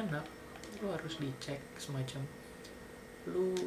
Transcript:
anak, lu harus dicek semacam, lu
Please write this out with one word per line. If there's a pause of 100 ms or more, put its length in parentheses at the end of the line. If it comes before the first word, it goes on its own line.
anak, (560)
lu
harus
dicek (240)
semacam, (1040)
lu (160)